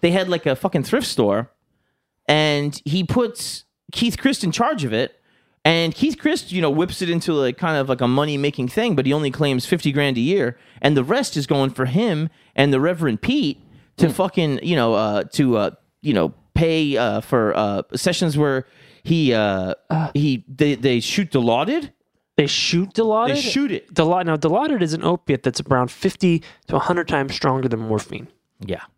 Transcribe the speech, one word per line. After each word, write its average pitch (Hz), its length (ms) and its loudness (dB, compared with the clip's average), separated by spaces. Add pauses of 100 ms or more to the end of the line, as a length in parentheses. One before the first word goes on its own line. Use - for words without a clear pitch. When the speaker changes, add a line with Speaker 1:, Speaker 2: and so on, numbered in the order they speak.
Speaker 1:
they 170 100 4
had, 185 160 0
like, 175 180 -2
a 139 100 2
fucking 175 280 -2
thrift 247 240 -2
store, 107 440 0 (760)
and 147 580 0
he 180 180 0
puts - 640 -4 (260)
Keith - 260 -2
Christ - 260 0
in 175 80 0
charge 240 320 -2
of 120 100 -2
it, 117 260 -4 (440)
and 165 320 2
Keith 285 240 0
Christ, - 320 -2
you 180 100 -2
know, 156 80 2
whips 160 320 -2
it 180 80 -2
into, 170 240 0
like, 135 240 0
kind 160 200 -2
of 135 120 0
like 127 120 0
a 123 60 2
money-making 139 600 0
thing, 214 280 0
but 131 100 2
he 131 80 2
only 147 180 0
claims 135 340 0
fifty 160 260 0
grand 139 260 0
a 117 40 0
year, 139 360 0 (240)
and 147 160 4
the 131 60 2
rest 220 340 -2
is 139 100 -4
going 139 220 2
for 127 160 -2
him 160 440 0 (260)
and 139 180 4
the 131 60 4
Reverend 156 420 0
Pete 247 380 -2 (380)
to 170 100 4
Speaker 2:
Hmm. 143 60 0
Speaker 1:
fucking, 165 500 0
you 175 120 0
know, 117 180 2
uh, 104 300 0 (100)
to, 127 240 2
uh, 101 120 0 (320)
you 151 120 -2
know, 82 200 2 (200)
pay, 160 440 0
uh, 110 240 0
for, 110 340 0
uh, 101 260 0 (140)
sessions 170 420 0
where 135 280 0 (380)
he, 156 300 2
uh, 98 400 0 (160)
Speaker 3:
Uh. 160 240 -2
Speaker 1:
he, 143 340 0
they, 143 280 0
they 123 240 0
shoot 175 320 -4
Dilaudid. 139 600 0 (460)
Speaker 3:
They 147 100 2
shoot 180 460 -2
Dilaudid? 226 420 0
Speaker 1:
They 285 60 0
shoot 262 300 -2
it. - 220 -8
Speaker 3:
Dila-, 175 320 2
now, 160 100 0
Dilaudid 196 460 0
is 156 120 -2
an 160 120 -6
opiate 165 380 0
that's - 180 -2 (100)
around 123 180 2
fifty 175 540 0 (240)
to - 80 -4
a - 40 4
hundred 175 280 -2
times 139 260 -2
stronger 131 360 0
than 113 100 -2
morphine. 110 480 -6 (320)
Speaker 1:
Yeah. 95 220 -8 (160)